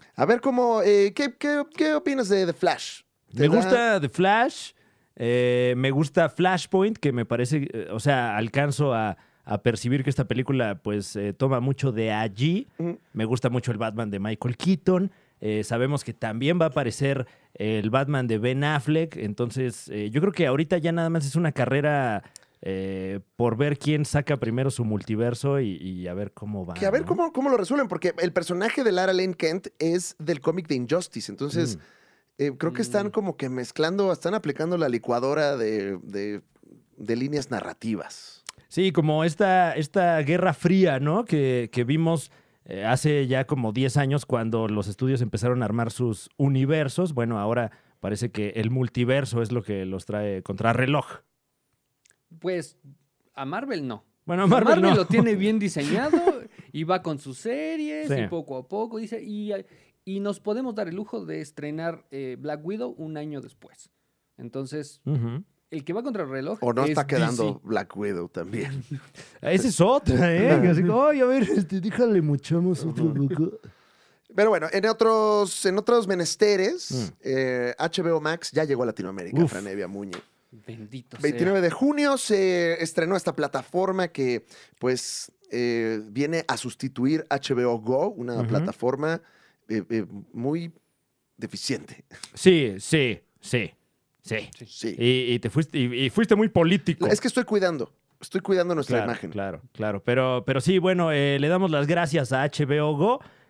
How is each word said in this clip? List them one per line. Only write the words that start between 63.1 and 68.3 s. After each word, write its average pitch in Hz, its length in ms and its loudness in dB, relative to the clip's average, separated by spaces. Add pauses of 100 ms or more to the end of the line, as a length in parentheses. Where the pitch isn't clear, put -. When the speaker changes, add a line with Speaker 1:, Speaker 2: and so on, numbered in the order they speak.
Speaker 3:
año 147 240 -8
después. - 500 -20 (460)
Entonces, 135 680 -10
Speaker 2:
Ujú. 131 400 -2 (260)
Speaker 3:
el 147 140 -8
que 170 80 -6
va 220 100 -4
contra 214 220 -6
el 135 60 -8
reloj 139 320 -6
Speaker 1:
O 120 100 2
no 120 120 2
Speaker 3:
es 151 60 2
Speaker 1:
está 143 160 2
quedando 120 380 2
Speaker 3:
D 101 80 2
C. - 100 -10
Speaker 1:
Black 95 340 -2
Widow 95 320 -4
también. 107 540 -6 (300)